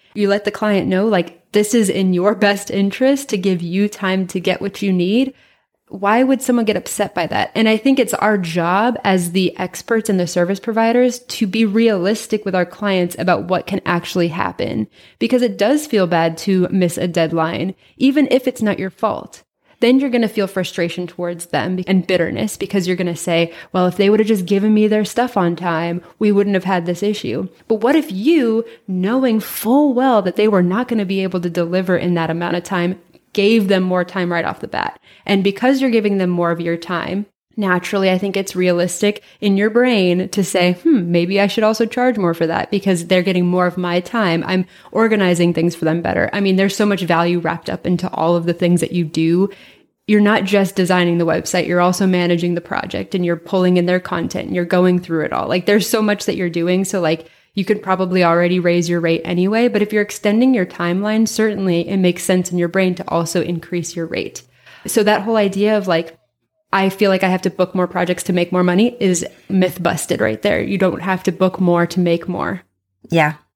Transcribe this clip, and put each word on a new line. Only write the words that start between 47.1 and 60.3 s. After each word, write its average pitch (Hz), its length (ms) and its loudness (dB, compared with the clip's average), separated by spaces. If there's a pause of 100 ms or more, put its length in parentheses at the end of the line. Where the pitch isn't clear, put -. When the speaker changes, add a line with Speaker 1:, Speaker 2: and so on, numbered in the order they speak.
Speaker 1:
wrapped 165 300 -4
up - 180 -6
into 180 240 0
all 170 260 0
of 170 100 -2
the 170 80 0
things 175 260 2
that - 120 -4
you 175 120 -2
do. 170 460 0 (560)
You're 208 140 4
not 208 240 2
just 196 320 0
designing 175 420 2
the 170 80 0
website, 165 400 -2
you're 175 140 0
also 180 260 2
managing 175 480 2
the 170 60 -4
project, 190 540 -8
and 180 100 0
you're 170 120 0
pulling 180 400 0
in 175 100 2
their 180 140 2
content 175 460 -6
and - 80 -6
you're 180 100 -2
going 180 360 2
through 165 240 -4
it - 80 -6
all. - 160 -4
Like, 180 180 -2
there's 208 220 2
so 220 120 2
much 208 260 0
that 196 100 -2
you're 180 120 -2
doing. 175 360 0
So, 185 160 -4
like, 160 260 -2 (280)
you 196 100 -2
could 208 180 0
probably 185 400 0
already 175 380 4
raise 175 280 2
your 175 120 0
rate 165 240 0
anyway, 190 420 2
but 208 140 2
if 208 120 -2
you're 208 100 2
extending 214 500 2